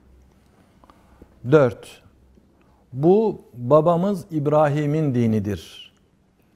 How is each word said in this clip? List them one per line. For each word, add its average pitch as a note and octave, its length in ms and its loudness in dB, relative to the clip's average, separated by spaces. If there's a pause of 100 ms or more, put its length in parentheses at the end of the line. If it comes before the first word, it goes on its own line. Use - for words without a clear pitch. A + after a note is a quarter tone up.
(1500)
Dört, C3+ 520 0 (920)
bu F#3 500 0 (120)
babamız E3 760 0
İbrahim'in D3 840 0
dinidir. A2 760 -4 (640)